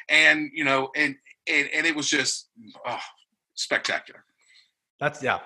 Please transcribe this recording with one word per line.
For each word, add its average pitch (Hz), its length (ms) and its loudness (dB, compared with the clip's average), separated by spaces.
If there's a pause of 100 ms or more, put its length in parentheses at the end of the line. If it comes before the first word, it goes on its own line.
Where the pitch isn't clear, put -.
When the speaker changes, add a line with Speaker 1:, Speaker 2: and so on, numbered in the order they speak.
Speaker 1:
and, 151 460 4
you 156 100 -4
know, 135 320 2
and, 143 200 0 (360)
and, 147 220 2
and 156 140 0
it 156 80 0
was 143 120 -2
just, - 420 0 (360)
oh, 120 140 -6 (560)
spectacular. - 680 -4 (760)
Speaker 2:
That's, 147 240 -4
yeah, 107 220 0